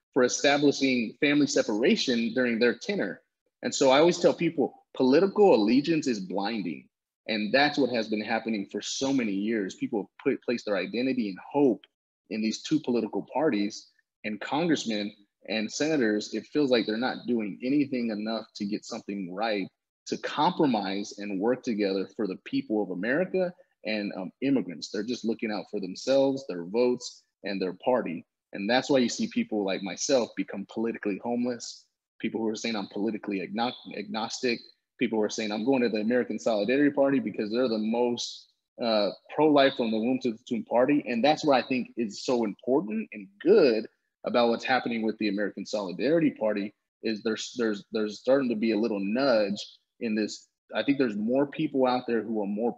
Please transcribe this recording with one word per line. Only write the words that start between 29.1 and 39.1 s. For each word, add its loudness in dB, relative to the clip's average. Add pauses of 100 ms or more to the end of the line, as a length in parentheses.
people -2
like -2
myself 0
become -6
politically -4
homeless, -4 (320)
people -4
who 0
are -2
saying, -4
"I'm -6
politically -4
agno-, -4 (240)
agnostic," -4 (380)
people -2
were 2
saying, -4
"I'm -4
going 2
to 2
the -2
American 0
Solidarity 2
Party 2
because -4
they're 0
the -2
most, -2 (340)
uh, 2 (240)